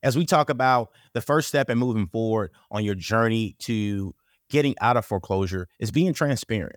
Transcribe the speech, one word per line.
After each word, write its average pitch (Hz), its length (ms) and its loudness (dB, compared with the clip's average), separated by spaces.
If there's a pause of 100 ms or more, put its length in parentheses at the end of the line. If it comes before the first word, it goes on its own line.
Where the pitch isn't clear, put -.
As 131 140 0
we 165 100 2
talk 151 240 2
about 127 400 2 (220)
the 117 80 -2
first 151 260 0
step 139 240 0
in 117 80 2
moving 110 300 0
forward 110 420 -2 (220)
on 104 100 -2
your 104 140 -2
journey 110 640 0
to 101 560 -4 (340)
getting 143 300 2
out 120 160 4
of 113 100 -2
foreclosure 95 640 -4 (100)
is 107 140 -6
being 170 200 2
transparent. 120 640 -2